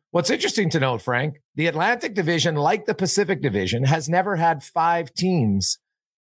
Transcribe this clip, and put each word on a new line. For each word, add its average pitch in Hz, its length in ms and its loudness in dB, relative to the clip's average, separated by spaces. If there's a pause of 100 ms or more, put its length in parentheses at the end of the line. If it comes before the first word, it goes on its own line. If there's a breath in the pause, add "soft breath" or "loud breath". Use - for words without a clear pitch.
(120)
What's 175 180 2
interesting 214 400 0
to 156 100 0
note, 127 220 0
Frank, 131 340 -2 (200)
the 156 100 -2
Atlantic 190 480 -2
Division, 165 420 0
like 160 300 0
the 214 80 -2
Pacific 190 480 0
Division, 107 420 0
has 147 240 2
never 185 280 0
had 165 260 0
five 170 500 -2
teams 120 680 0 (460)